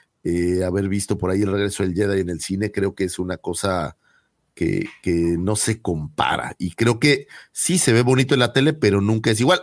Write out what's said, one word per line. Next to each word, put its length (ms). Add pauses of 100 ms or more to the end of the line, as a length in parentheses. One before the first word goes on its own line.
(240)
eh, 400
haber 240
visto 300
por 120
ahí 120
El 100
regreso 320
del 100
Jedi 260
en 100
el 100
cine, 320
creo 240
que 80
es 160
una 160
cosa 600 (580)
que, 340 (140)
que 360
no 160
se 280
compara. 760
Y 120
creo 280
que 300 (240)
sí 240
se 160
ve 100
bonito 300
en 80
la 140
tele, 180
pero 300
nunca 280
es 100
igual. 220